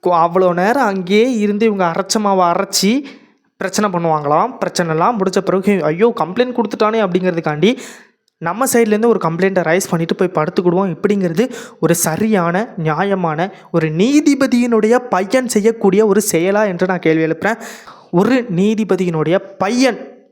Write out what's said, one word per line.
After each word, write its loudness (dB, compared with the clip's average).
கொ-, 4
அவ்வளோ 2
நேரம் 2
அங்கேயே 0
இருந்து 0
இவங்க 0
அரைச்ச -2
மாவை 2
அரைச்சி 0
பிரச்சனை -2
பண்ணுவாங்களாம். 0
பிரச்சனைலாம் 0
முடிச்ச 0
பிறகு, 0
"ஐயோ, 2
கம்ப்ளைண்ட் -2
கொடுத்துட்டானே," 0
அப்படிங்கிறதுக்காண்டி 0
நம்ம -4
சைட்லேருந்து 2
ஒரு 2
கம்ப்ளைண்ட்டை 0
ரைஸ் 0
பண்ணிட்டு -2
போய் 0
படுத்துக்கிடுவோம். 0
இப்படிங்கிறது 0
ஒரு 2
சரியான, 0
நியாயமான -2
ஒரு 0
நீதிபதியினுடைய 2
பையன் -2
செய்யக்கூடிய 2
ஒரு 2
செயலா 2
என்று -2
நான் -2
கேள்வி 2
எழுப்புறேன். -2
ஒரு 2
நீதிபதியினுடைய 0
பையன் 0